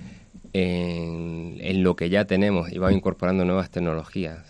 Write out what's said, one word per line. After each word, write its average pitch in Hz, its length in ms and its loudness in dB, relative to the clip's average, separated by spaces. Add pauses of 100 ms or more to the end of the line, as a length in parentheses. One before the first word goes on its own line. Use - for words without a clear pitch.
(540)
en, 85 1080 -2
en 95 220 0
lo 90 120 4
que 87 140 -2
ya 98 160 4
tenemos 95 480 2
y - 60 -8
vamos 95 180 4
incorporando 92 480 2
nuevas 90 240 2
tecnologías. 82 720 -4
O 85 120 -20